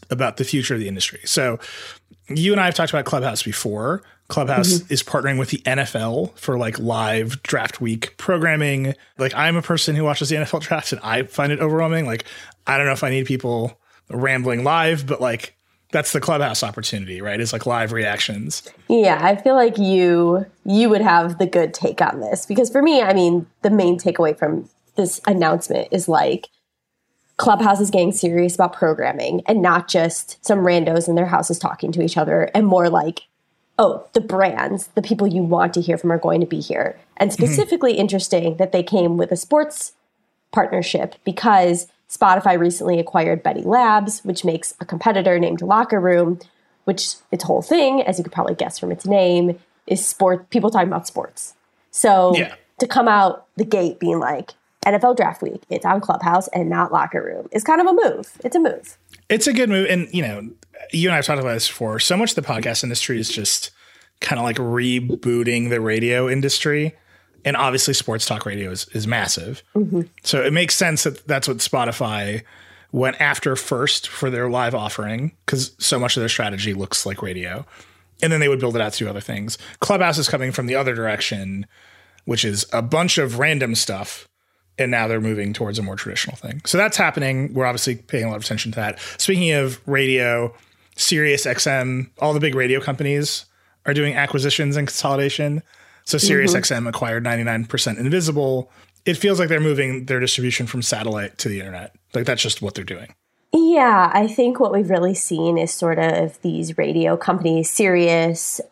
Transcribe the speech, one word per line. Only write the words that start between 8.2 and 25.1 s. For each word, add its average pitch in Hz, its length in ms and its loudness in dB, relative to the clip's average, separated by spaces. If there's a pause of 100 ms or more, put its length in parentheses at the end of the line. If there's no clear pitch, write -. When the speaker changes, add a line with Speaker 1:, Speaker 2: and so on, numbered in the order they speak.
Speaker 1:
Like, 131 160 -2
I'm 165 220 2
a 165 60 0
person 160 340 0
who 156 80 0
watches 143 260 -2
the 151 60 0
N 151 60 -2
F - 120 -4
L 156 60 -4
drafts, 156 320 -4
and - 100 -6
I 117 220 -2
find 143 280 -2
it 147 80 -2
overwhelming. 160 460 0
Like, 117 180 -6 (420)
I 135 100 2
don't 139 100 2
know 135 60 2
if 131 100 -2
I 135 80 0
need 131 160 0
people 120 540 -4 (300)
rambling 127 520 0
live, 160 440 0
but, 131 140 -4
like, 120 360 -4 (340)
that's 156 220 0
the 147 80 0
Clubhouse 143 420 0
opportunity, 101 580 -8
right? 104 200 -6
It's, 117 120 -4
like, 113 140 -6
live 117 240 0
reactions. 110 720 -4 (260)
Speaker 2:
Yeah, 202 320 4
I 185 140 4
feel 262 220 2
like 233 200 4
you, 180 680 4 (180)
you 214 240 4
would 208 120 4
have 170 380 2
the 190 80 2
good 175 280 0
take - 260 -2
on 151 200 2
this. 107 260 -4
Because 226 240 2
for 277 100 4
me, 285 220 6
I 190 100 4
mean, 175 340 4 (160)
the 202 80 4
main 180 280 4
takeaway 165 400 0
from 165 300 -2 (260)
this 185 320 -2